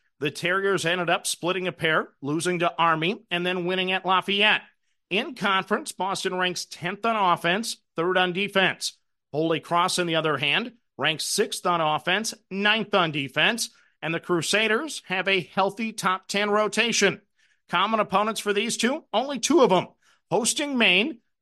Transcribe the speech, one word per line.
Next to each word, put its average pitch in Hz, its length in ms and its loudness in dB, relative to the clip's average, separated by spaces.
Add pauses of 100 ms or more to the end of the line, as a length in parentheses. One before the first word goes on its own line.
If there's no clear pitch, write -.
(200)
The 147 120 -2
Terriers 185 540 -2
ended 170 240 -2
up 190 180 -2
splitting 185 400 -4
a 175 60 -4
pair, 165 360 0 (120)
losing 165 380 -2
to 170 200 0
Army, 165 500 2
and 175 160 -2
then 180 200 -2
winning 185 260 -2
at 185 140 -2
Lafayette. 196 560 2 (480)
In 247 260 -4
conference, 196 560 -2
Boston 185 440 -4
ranks 180 300 -2
tenth 202 400 -8
on 214 280 2
offense, 180 440 -2 (180)
third 180 220 0
on 180 160 2
defense. 190 640 0 (360)
Holy 160 260 0
Cross, 175 400 0
on 175 80 -2
the 165 80 0
other 156 220 0
hand, 143 360 -2 (240)
ranks 151 280 -2
sixth - 400 -2
on 175 160 2
offense, 160 520 0 (160)
ninth 208 460 0
on 170 160 2
defense, 156 580 0 (320)
and 156 120 -4
the 165 60 -2
Crusaders 214 880 -2
have 185 200 -4
a 190 140 2
healthy 202 500 -2
top 190 360 -2
ten 208 220 0
rotation. 208 720 2 (460)
Common 208 320 2
opponents 208 400 0
for 208 140 -2
these 220 240 -2
two, 277 340 0
only 269 260 -2
two 277 240 4
of 214 100 6
'em. 170 160 4 (440)
Hosting 262 460 0
Maine, 214 420 2 (220)